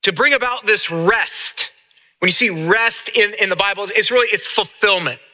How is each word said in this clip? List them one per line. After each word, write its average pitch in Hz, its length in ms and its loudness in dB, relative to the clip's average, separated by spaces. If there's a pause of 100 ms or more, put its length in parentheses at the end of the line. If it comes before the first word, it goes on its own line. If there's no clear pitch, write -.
To 202 80 2
bring 262 220 2
about 240 320 -2
this 208 260 0
rest. - 800 0 (480)
When 180 80 0
you 180 60 4
see 170 340 0
rest 226 480 0
in, 208 260 2
in 196 60 0
the 185 80 -2
Bible, 196 300 -2 (100)
it's 220 160 0
really, 240 200 2
it's 208 140 -2
fulfillment. 185 760 -2 (140)